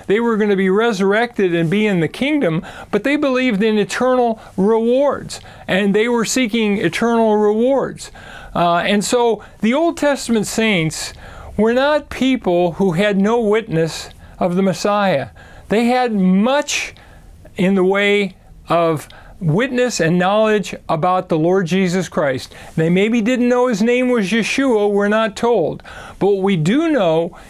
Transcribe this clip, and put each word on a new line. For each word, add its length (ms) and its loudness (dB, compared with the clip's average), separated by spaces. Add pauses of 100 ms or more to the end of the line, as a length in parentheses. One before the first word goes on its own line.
they 140 2
were 180 0
gonna 180 2
be 140 2
resurrected 840 0
and 140 0
be 180 2
in 140 2
the 80 0
kingdom, 560 -2 (260)
but 140 -2
they 120 0
believed 460 0
in 140 2
eternal 640 0 (160)
rewards, 840 0 (280)
and 260 0
they 140 2
were 160 0
seeking 540 0
eternal 580 0
rewards. 760 0 (440)
Uh, 220 2
and 280 0
so 400 0 (160)
the 140 2
Old 240 0
Testament 480 0
saints 680 -2 (460)
were 160 4
not 340 0
people 640 0
who 200 0
had 260 0
no 200 2
witness 680 -2 (300)
of 180 0
the 60 2
Messiah. 680 0 (400)
They 180 2
had 280 0
much 800 0 (600)
in 200 0
the 100 2
way 500 0 (360)
of 360 0 (320)
witness 640 0
and 180 2
knowledge 560 0 (140)
about 400 0
the 80 0
Lord 300 2
Jesus 420 0
Christ. 460 -2 (220)
They 120 2
maybe 320 2
didn't 300 0
know 160 2
his 160 0
name 260 2
was 220 0
Yeshua, 600 0
we're 180 0
not 280 0
told. 460 0 (360)
But 100 2
what 140 2
we 140 2
do 340 0
know 480 0 (120)